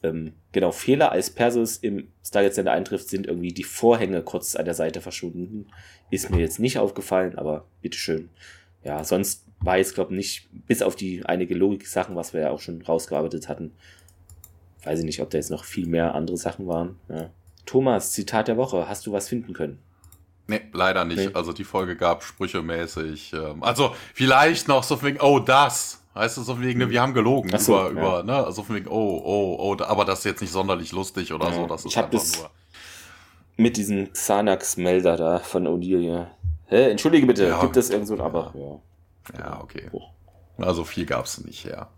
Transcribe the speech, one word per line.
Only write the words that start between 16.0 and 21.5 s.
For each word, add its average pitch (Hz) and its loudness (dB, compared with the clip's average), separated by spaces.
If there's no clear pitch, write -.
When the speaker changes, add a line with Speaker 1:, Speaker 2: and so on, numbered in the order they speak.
Speaker 1:
andere 82 -4
Sachen 92 -6
waren. 87 -4
Ja. 82 -10
Thomas, 127 2
Zitat 107 -2
der 113 0
Woche, 98 -2
hast 101 -10
du 107 -6
was 98 -4
finden 117 -6
können? 73 -8
Speaker 2:
Nee, 107 -2
leider 92 2
nicht. 85 -4
Speaker 1:
Nee. 98 -2
Speaker 2:
Also 87 -4